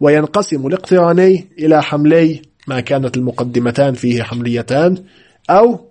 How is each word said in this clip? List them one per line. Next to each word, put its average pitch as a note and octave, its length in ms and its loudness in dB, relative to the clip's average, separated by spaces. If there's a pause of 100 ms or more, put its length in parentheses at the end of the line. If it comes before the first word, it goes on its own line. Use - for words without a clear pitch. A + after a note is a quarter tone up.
وينقسم D3 680 0
الاقتراني F3 840 2 (100)
إلى D#3 240 2
حملي D#3 600 2 (260)
ما C3 120 -4
كانت C3+ 360 -4
المقدمتان B2 800 -2
فيه A#2+ 280 -2
حمليتان، A#2+ 760 -2 (540)
أو G#3 400 2